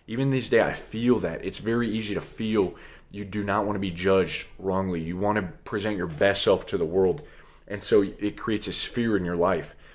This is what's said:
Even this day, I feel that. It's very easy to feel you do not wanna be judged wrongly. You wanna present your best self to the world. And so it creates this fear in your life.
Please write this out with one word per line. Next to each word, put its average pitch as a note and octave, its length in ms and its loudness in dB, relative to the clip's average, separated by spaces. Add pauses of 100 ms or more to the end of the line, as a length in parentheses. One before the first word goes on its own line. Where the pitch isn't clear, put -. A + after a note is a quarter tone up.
Even C3+ 240 -2
this B2+ 180 -2
day, A2+ 140 6
I D2+ 100 2
feel A#2 480 0
that. E2+ 240 -4
It's F#2+ 140 -6
very A#2 300 0
easy G#2 260 -4
to E2 80 -2
feel G#2+ 540 0 (340)
you G2+ 160 -10
do G2+ 180 -4
not G2+ 220 0
wanna G2+ 120 -2
be G2 120 -4
judged F2+ 560 2 (120)
wrongly. F#2 420 0
You F2 180 -6
wanna G#2 340 0 (120)
present G#2+ 340 -4
your F2+ 80 -2
best F#2+ 360 2
self F#2+ 260 4
to G2 100 -2
the E2+ 80 0
world. F2 360 2 (460)
And G2+ 140 -8
so G#2+ 200 6
it G2+ 360 -4
creates A2 260 -2
this - 180 -4
fear A2+ 360 0
in F2+ 60 0
your F2 120 -2
life. E2+ 380 0 (200)